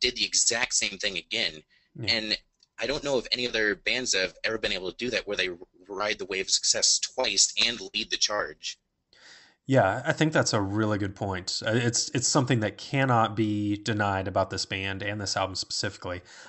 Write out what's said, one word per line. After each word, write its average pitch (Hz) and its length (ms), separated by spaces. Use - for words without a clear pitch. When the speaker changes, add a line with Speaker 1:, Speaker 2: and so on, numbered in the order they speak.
Speaker 1:
did 123 160
the 104 80
exact 117 500
same 101 240
thing 98 180
again. 82 460
Speaker 2:
Yeah. 113 160
Speaker 1:
And 110 240
I 117 80
don't 143 180
know 139 140
of 107 140
any 123 160
other 110 260
bands 117 380
that 95 100
have 90 220
ever 110 140
been 101 140
able 92 180
to - 140
do 123 60
that 98 160
where 101 100
they 92 120
r-, 87 80
ride 104 300
the 98 80
wave 95 200
of - 40
success - 480
twice - 540
and 120 140
lead 104 160
the - 60
charge. 92 640
Speaker 2:
Yeah, 120 380
I 160 80
think 151 200
that's 135 200
a 110 80
really 104 380
good 98 160
point. 92 500
Uh, 110 100
it's, 120 360
it's - 160
something 135 340
that 104 160
cannot 117 600
be 104 400
denied 101 500
about 95 240
this 95 160
band 98 360
and 101 180
this 98 160
album 95 180
specifically. - 680